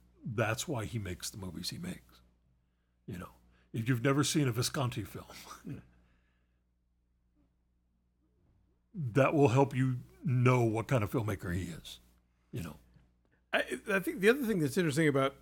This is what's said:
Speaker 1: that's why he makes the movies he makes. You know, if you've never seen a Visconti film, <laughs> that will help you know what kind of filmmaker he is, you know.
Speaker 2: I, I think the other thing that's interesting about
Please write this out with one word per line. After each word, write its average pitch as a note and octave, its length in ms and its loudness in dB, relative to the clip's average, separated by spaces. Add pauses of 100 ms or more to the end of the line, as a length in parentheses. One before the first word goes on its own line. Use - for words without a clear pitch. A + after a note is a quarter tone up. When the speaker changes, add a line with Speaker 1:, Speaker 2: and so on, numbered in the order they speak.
(240)
Speaker 1:
that's A2+ 440 -2
why A#2+ 160 -4
he A2+ 160 -8
makes F2+ 300 -8
the - 80 -14
movies F2+ 320 -10
he - 80 -10
makes. - 420 -14 (880)
You F#2 100 -8
know, F2+ 120 -12 (420)
if A2+ 160 -2
you've A#2+ 160 2
never C#3 180 4
seen C#3+ 240 2
a A#2+ 60 0
Visconti A#2+ 500 -2
film, F#2 220 -12 (420)
<laughs> C3 160 -10 (3000)
that C#3 400 2
will C#3+ 140 6
help C3 260 4
you B2+ 220 0 (280)
know B2+ 380 4
what A2 260 0
kind A#2+ 140 2
of G2+ 80 -2
filmmaker G#2 440 -2
he F#2 100 -2 (180)
is, - 160 -16 (540)
you A#2+ 100 -6
know. E2 140 -12 (760)
Speaker 2:
I, A3+ 120 2 (280)
I G3 60 2
think G#3 220 -4
the G3 80 6
other C4+ 160 4
thing G#3 160 2
that's C#3 160 0
interesting D#3+ 320 4
about C3+ 340 2